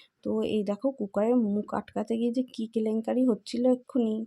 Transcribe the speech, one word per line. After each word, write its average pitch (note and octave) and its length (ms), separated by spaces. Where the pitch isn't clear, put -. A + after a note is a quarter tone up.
তো G#3+ 200
এই G#3+ 220
দেখো G3+ 260
কুকারের A3 460
মুখ G#3 380
আটকাতে G#3 420
গিয়ে A#3+ 160
যে B3+ 100
কী A#3+ 240
কেলেঙ্কারি A3 600
হচ্ছিল A#3+ 460
এক্ষুনি, A3+ 540